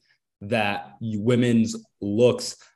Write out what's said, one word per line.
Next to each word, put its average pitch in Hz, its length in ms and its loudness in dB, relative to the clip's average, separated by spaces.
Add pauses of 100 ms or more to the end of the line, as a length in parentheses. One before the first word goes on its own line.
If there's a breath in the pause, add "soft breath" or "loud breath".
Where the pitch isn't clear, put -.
(420)
that 101 600 -4
y-, 110 180 -6
women's 117 560 2 (260)
looks 107 540 0 (200 soft breath)